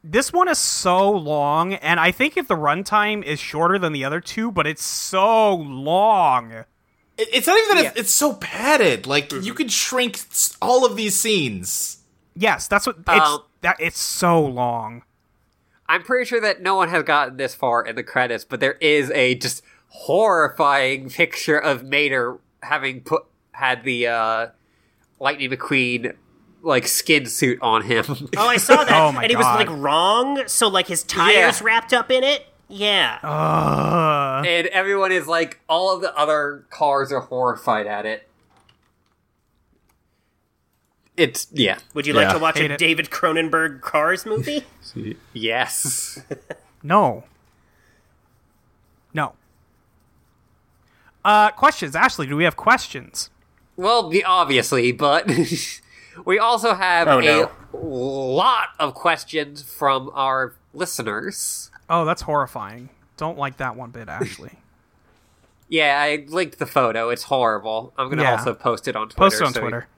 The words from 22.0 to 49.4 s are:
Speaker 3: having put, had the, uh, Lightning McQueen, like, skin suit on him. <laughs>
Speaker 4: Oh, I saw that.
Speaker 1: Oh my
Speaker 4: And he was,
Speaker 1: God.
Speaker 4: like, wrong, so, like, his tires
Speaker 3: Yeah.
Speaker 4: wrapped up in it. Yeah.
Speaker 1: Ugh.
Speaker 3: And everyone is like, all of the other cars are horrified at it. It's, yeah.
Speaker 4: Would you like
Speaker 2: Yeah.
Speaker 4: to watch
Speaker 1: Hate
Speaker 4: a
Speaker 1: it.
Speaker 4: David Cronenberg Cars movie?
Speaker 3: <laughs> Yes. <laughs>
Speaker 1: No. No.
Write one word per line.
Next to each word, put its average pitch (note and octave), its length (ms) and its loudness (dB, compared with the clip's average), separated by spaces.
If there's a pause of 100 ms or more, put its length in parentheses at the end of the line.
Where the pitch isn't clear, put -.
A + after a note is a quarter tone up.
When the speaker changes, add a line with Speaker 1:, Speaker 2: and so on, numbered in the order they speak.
Speaker 3:
having C3+ 380 -4
put, - 240 -2 (280)
had B2+ 320 -2
the, A#2+ 240 -2
uh, A2+ 380 -2 (760)
Lightning C#3 300 -2
McQueen, B2 680 -2 (440)
like, C3+ 280 0
skin D3 380 2
suit A#2+ 360 0
on A2 200 2
him. A2+ 220 0
<laughs> C#3+ 320 -8
Speaker 4:
Oh, G#3+ 120 6
I A#3+ 80 6
saw - 260 6
that. - 180 4
Speaker 1:
Oh D3+ 120 6
my B2+ 100 -2
Speaker 4:
And - 80 0
he A#3+ 60 2
was, - 100 4
Speaker 1:
God. A#2+ 100 4 (120)
Speaker 4:
like, D#3 100 -8
wrong, G#3 680 2
so, - 180 0
like, F#3+ 220 0
his F3 160 -4
tires F#3 560 4
Speaker 3:
Yeah. G#3+ 60 -4
Speaker 4:
wrapped A3+ 280 0
up A#3 160 0
in B3+ 140 2
it. C#4 200 0 (240)
Yeah. G3 540 0
Speaker 1:
Ugh. D3+ 1200 0
Speaker 3:
And E3+ 220 0
everyone F#3+ 460 0
is D#3+ 160 0
like, E3 400 -2
all F#3 260 2
of F3 80 -6
the F3+ 160 -4
other D3 500 -2
cars C#3 440 0
are C3 80 -2
horrified A#2+ 680 -2
at G#2 180 -6
it. G#2+ 240 -6 (3000)
It's, C#3 360 -2
yeah. A2+ 260 0 (160)
Speaker 4:
Would C#3+ 120 -6
you D3 60 -2
like - 140 4
Speaker 2:
Yeah. F#3+ 80 2
Speaker 4:
to E3 40 0
watch D#3 200 0
Speaker 1:
Hate D3 120 0
Speaker 4:
a C#3+ 40 -6
Speaker 1:
it. C#3+ 40 -8
Speaker 4:
David D#3+ 320 0
Cronenberg D#3+ 720 -2
Cars E3 440 -2
movie? C#4 380 -4 (300)
Speaker 3:
<laughs> A2 220 -10 (180)
Yes. A#2+ 840 -4 (320)
<laughs> - 300 -20
Speaker 1:
No. D3 420 2 (1900)
No. D3+ 220 -4 (1900)